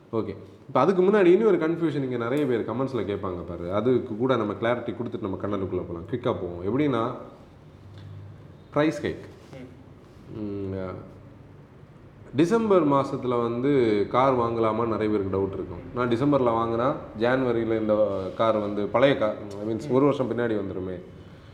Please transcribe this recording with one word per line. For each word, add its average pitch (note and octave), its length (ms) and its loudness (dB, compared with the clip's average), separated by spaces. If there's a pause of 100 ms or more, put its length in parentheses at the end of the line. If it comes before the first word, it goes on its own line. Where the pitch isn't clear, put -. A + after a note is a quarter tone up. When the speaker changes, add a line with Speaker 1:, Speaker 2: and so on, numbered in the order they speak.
(140)
Speaker 1:
ஓகே, G2 220 -4 (320)
இப்ப - 120 0
அதுக்கு F3+ 220 4
முன்னாடி G3 240 6
இனி F#3 180 8
ஒரு G3+ 140 4
கன்ஃபியூஷன் D#3+ 460 0
இங்க B2 140 -4
நிறைய B2+ 280 0
பேர் A2+ 240 0
கமெண்ட்ஸ்ல B2+ 280 -2
கேட்பாங்க G2 400 -4 (100)
பாரு, F2 260 -6
அதுக்கு A2 440 2
கூட B2+ 180 2
நம்ம G#2+ 180 0
கிளாரிட்டி A#2 420 -2
கொடுத்துட்டு A2+ 260 -6
நம்ம F#2+ 200 -4
கண்டனுக்குள்ள F#2+ 460 -4
போலாம். E2+ 240 -10
குயிக்கா A#2+ 220 -2
போவோம். F2 320 -6
எப்படின்னா, B2 460 0 (1600)
பிரைஸ் D3+ 320 0
ஹைக். - 200 -4 (1120)
Speaker 2:
ம். - 20 -10
Speaker 1:
ம், G2+ 340 -6 (1600)
டிசம்பர் F#3 520 4
மாசத்துல C3 540 0
வந்து A#2+ 680 2
கார் B2+ 300 4
வாங்கலாமா A#2 460 0
நிறைய G#2+ 320 0
பேருக்கு G2 200 0
டவுட் F#2+ 160 0
இருக்கும். F2 300 -10 (120)
நான் B2 140 0
டிசம்பர்ல C#3 380 2
வாங்கினா A#2 460 0 (260)
ஜான்வரியில A#2 600 2
இந்த G#2+ 400 2 (180)
கார் A2 200 4
வந்து G#2 280 -2
பழைய B2+ 320 4
கார், G#2+ 180 0 (320)
I A2+ 60 -2
means A2+ 180 -4
ஒரு C3 120 4
வருஷம் B2+ 280 2
பின்னாடி A#2 200 0
வந்துருமே. F#2 480 -4 (540)